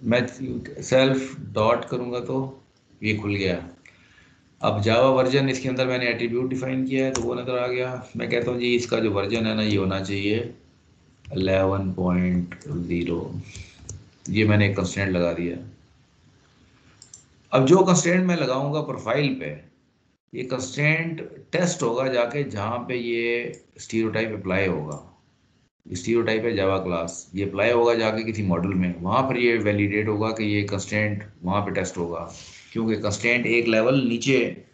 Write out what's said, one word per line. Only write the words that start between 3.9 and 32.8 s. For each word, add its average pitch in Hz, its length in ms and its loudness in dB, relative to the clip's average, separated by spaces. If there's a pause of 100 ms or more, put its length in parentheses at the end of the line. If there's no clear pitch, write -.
अब 107 220 0
Java 117 320 6
वर्जन 131 340 4
इसके 131 200 -2
अंदर 127 180 0
मैंने 123 240 -2
attribute 120 400 -2
define 131 360 -2
किया 131 180 0
है 131 80 0
तो 127 100 -2
वो 117 120 -2
नज़र 123 240 -4
आ 123 80 -2
गया। 127 240 -2 (260)
मैं 117 140 -4
कहता 120 200 0
हूँ 120 100 -2
जी 120 140 2
इसका 117 260 0
जो 113 120 2
वर्जन 101 340 0
है 110 100 0
ना 110 60 0
ये 107 140 2
होना 95 240 0
चाहिए 101 540 -2 (680)
इलेवन 95 720 0
पॉइंट 90 600 0 (140)
ज़ीरो, 85 720 -4 (920)
ये 104 140 2
मैंने 104 240 6
एक 101 80 0
constraint 95 360 -2
लगा 87 200 2
दिया। 85 240 -4 (2000)
अब 135 140 6
जो 185 180 8
constraint 180 420 4
मैं 175 100 2
लगाऊंगा 143 460 -2
profile 131 580 -2
पे, 76 100 -8 (840)
ये 127 120 -8
constraint 151 760 -2 (320)
test 175 300 0
होगा 123 260 0
जाके 123 380 0
जहाँ 107 320 -4 (100)
पे 123 80 -4
ये 117 560 -2 (260)
stereotype 110 600 -2
apply 95 280 0
होगा। 76 360 -4 (840)
stereotype 113 580 0
है 113 120 0
Java 95 280 2
class, 87 500 -6
ये 98 100 -2
apply 98 260 0
होगा 117 240 4
जाके 110 300 0
किसी 110 200 -4
module 92 300 0
में, 90 260 2
वहाँ 104 220 2
पर 131 160 0
ये 120 200 4
validate 104 500 2
होगा 107 220 0
कि 110 160 -4
ये 104 200 0
constraint 101 580 -2 (180)
वहाँ 95 200 0
पे 98 120 -4
test 92 220 -4
होगा, 85 320 -6 (440)
क्योंकि 113 260 -2